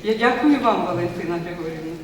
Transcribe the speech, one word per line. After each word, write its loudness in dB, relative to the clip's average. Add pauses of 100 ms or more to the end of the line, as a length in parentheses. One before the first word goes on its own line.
Я 0
дякую 4
вам, 2
Валентина -2 (100)
Григорівна -8